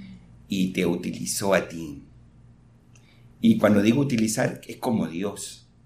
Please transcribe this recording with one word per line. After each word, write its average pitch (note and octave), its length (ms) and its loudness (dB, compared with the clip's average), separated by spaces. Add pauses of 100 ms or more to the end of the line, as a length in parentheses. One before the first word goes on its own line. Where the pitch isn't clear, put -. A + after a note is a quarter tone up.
(480)
Y F#2+ 240 0
te F#2 140 0
utilizó F2+ 680 -2
a F2 140 2
ti. D#2+ 360 -12 (1400)
Y A2+ 160 6
cuando G#2 240 6
digo A#2 180 4
utilizar, B2 680 0
es - 120 -14
como G2+ 320 -2
Dios. G2 600 -10 (160)